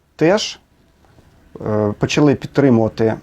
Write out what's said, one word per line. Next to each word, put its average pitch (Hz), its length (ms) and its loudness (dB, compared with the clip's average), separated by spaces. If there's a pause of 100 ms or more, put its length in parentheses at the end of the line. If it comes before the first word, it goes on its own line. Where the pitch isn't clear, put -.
(160)
теж, 180 440 -2 (1040)
е, 107 320 -2
почали 147 360 2
підтримувати, 113 880 0